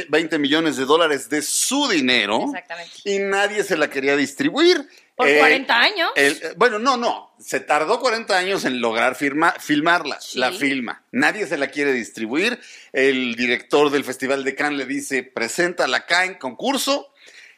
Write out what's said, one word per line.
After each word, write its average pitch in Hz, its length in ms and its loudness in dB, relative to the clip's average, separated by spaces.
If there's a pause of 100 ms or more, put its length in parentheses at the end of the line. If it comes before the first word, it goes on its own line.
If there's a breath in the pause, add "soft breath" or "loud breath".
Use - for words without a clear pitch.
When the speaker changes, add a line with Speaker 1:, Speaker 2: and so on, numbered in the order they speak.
Speaker 1:
veinte 160 320 0
millones 147 360 2
de 131 80 -2
dólares 151 440 2
de 151 120 0
su 269 480 -2
dinero 127 580 2
Speaker 2:
Exactamente. 175 460 -10 (120)
Speaker 1:
y 196 160 -2
nadie 202 420 0
se 180 140 -2
la 151 120 0
quería 139 280 0
distribuir. 240 720 0 (260 soft breath)
Speaker 2:
¿Por 254 140 2
Speaker 1:
Eh, 294 100 6
Speaker 2:
cuarenta - 400 4
años? 330 380 2
Speaker 1:
el, 139 240 2 (160)
bueno, 214 240 2
no, 254 160 2
no. 202 420 -4
Se - 220 -6
tardó 156 400 0
cuarenta 220 360 0
años 185 280 0
en 127 160 -2
lograr 117 340 0
firma-, 147 460 0
filmarla. 151 600 0
Speaker 2:
Sí. - 200 -8
Speaker 1:
La 127 100 0
filma. 123 600 -4
Nadie 165 340 0
se 170 120 -4
la 135 100 -2
quiere 143 240 -2
distribuir. 127 680 -2 (340 loud breath)
El 131 440 2
director 123 540 2
del 139 120 0
Festival 131 400 -2
de 135 140 -4
Cannes 147 220 -2
le 127 80 -6
dice, 139 360 -4
"Preséntala 135 760 -2
acá 175 260 0
en 185 100 -8
concurso". 269 800 -4 (460 loud breath)